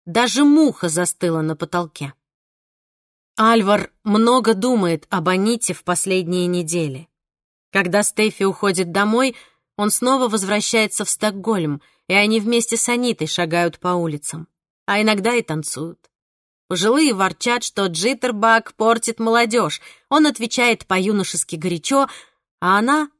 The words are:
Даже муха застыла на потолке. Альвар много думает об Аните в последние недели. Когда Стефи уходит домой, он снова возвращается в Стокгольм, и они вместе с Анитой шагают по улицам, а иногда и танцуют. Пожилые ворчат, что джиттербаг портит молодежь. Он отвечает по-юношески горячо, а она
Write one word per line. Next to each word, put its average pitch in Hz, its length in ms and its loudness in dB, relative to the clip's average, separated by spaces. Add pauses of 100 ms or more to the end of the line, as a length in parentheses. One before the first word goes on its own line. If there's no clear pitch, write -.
Даже 233 400 2
муха 285 440 4
застыла 165 520 -2
на 156 160 -4
потолке. 160 560 -6 (1200)
Альвар 220 540 2 (140)
много 226 480 4
думает 190 560 0
об 175 220 -2
Аните 202 420 0
в - 120 -10
последние 180 600 -2
недели. 165 640 -4 (640)
Когда 196 300 0
Стефи 214 400 -2
уходит 190 500 -2
домой, 220 440 0 (400)
он 208 140 -2
снова 254 380 0
возвращается 208 800 -2
в - 40 -6
Стокгольм, 196 720 -2 (280)
и 185 40 -2
они 208 280 2
вместе 226 360 0
с - 140 -2
Анитой 240 360 -2
шагают 170 520 -2
по 180 100 -6
улицам, 165 600 -4 (360)
а 202 160 0
иногда 214 340 2
и 233 80 0
танцуют. 156 680 -8 (600)
Пожилые 233 440 2
ворчат, 233 500 -2
что 196 220 -4
джиттербаг 226 880 0
портит 226 440 0
молодежь. 226 640 0 (280)
Он 302 180 4
отвечает 240 600 -2
по-юношески 185 680 -2
горячо, 185 500 0 (540)
а 185 180 2
она 294 420 0